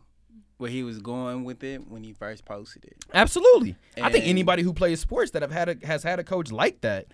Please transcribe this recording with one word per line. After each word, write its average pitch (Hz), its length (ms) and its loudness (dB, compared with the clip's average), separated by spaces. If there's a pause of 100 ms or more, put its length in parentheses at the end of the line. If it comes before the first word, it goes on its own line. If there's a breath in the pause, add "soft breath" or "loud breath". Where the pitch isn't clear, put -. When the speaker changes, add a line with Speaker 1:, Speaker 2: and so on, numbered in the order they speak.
(640)
Speaker 1:
where 120 80 -6
he 127 140 -6
was 113 160 -10
going 123 420 -6
with 127 220 -12
it 135 240 -12
when 110 160 -16
he 110 80 -18
first 107 320 -14
posted - 400 -16
it. - 280 -20
Speaker 2:
Absolutely. 339 640 6 (260 soft breath)
I 123 100 0
think - 140 4
Speaker 1:
And 180 60 2
Speaker 2:
anybody 180 320 2
who 180 100 0
plays 165 280 0
sports - 320 -2
that 151 100 -4
have 143 80 -4
had 170 180 -2
a, 165 80 -4 (100)
has 156 180 -4
had 180 160 -2
a 165 40 -10
coach 165 280 -4
like 123 300 0
that 101 320 -4